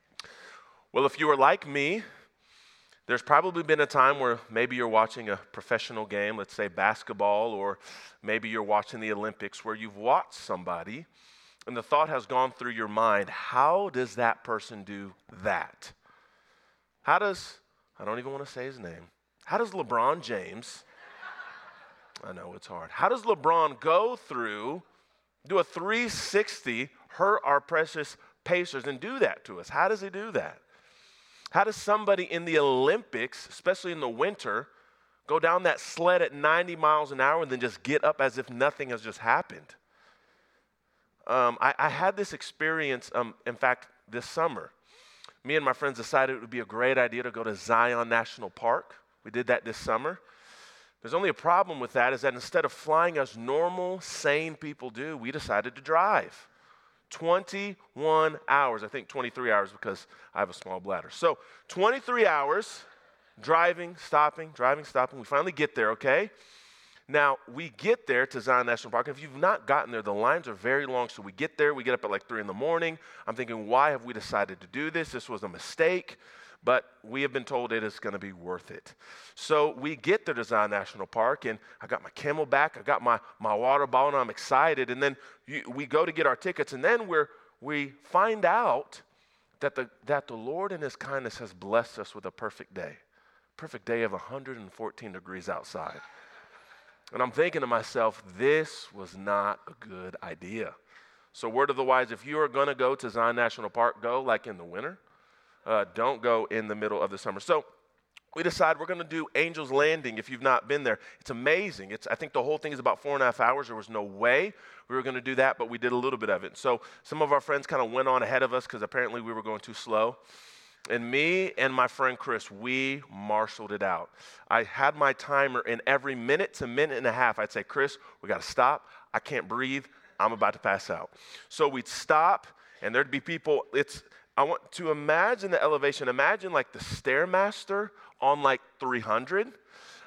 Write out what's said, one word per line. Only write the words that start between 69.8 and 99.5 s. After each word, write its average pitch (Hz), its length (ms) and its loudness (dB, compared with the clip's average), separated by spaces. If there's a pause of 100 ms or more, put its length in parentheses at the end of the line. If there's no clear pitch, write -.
there, 113 100 -4
the 101 120 -2
lines 131 340 2
are 107 80 -10
very 131 320 0
long, 123 200 -2
so - 140 -14
we 98 100 -14
get 135 260 -6
there, 147 160 4
we 127 100 -6
get 123 100 2
up 120 100 -2
at, 104 80 -2
like, 98 160 -2
three 110 140 -6
in 104 60 -6
the 95 60 -6
morning. 160 460 -2 (280)
I'm 113 80 -4
thinking, 113 320 -8
"Why 139 240 4
have 123 120 -4
we 123 80 -10
decided 101 480 -2
to 87 80 -20
do 143 240 -6
this? 165 200 -4
This 131 180 -10
was 107 140 -8
a 101 40 -8
mistake," 165 720 -2 (440)
but 120 420 0
we 123 180 -6
have 139 100 0
been 127 140 -4
told 120 260 -2
it 113 100 -2
is 107 160 -6
gonna 101 220 -6
be 98 140 -10
worth 87 380 -10
it. - 220 -18 (420)
So 151 340 2
we 147 260 -6
get 185 300 0
there 151 100 -4
to 117 80 -4
Zion 104 280 2
National 98 360 -6
Park, 123 380 0
and 110 140 -4 (200)
I - 80 -14
got - 160 -4
my 95 60 -16
CamelBak, 147 680 0
I 110 40 -18
got 143 200 0
my, 117 200 4 (180)
my 107 140 0
water 131 340 4
bottle, 131 220 4
and 139 80 0
I'm 120 120 0
excited, 135 600 2
and 127 120 -2
then 139 140 2 (300)
you, 143 240 -10
we 135 160 -8
go 151 200 2
to 170 60 -4
get 156 160 2
our 127 80 4
tickets, 160 380 -4
and 131 100 -8
then 220 240 2
we're, 151 220 2 (320)
we 143 320 -4 (100)
find 208 400 2
out 180 580 2 (600)
that 143 140 -2
the, 123 140 -4 (180)
that 143 200 0
the 123 80 -12
Lord 165 380 -6
in 156 80 -10
his 139 160 -8
kindness 131 400 -8
has 98 160 -14
blessed 104 460 -2
us - 140 -12
with 98 120 -14
a 92 60 -8
perfect - 420 -12
day. 82 240 -10 (580)
Perfect 139 300 -14
day 117 180 0
of 101 80 -2
a 95 60 -8
hundred 127 400 -12
and 98 160 -18
fourteen 110 400 -10
degrees 92 340 -12
outside. - 540 -8 (1120)
And 120 80 -2
I'm 123 100 -2
thinking 160 300 0
to 127 60 -4
myself, 113 540 0 (140)
"This 147 560 0
was 95 240 -16
not 101 520 -2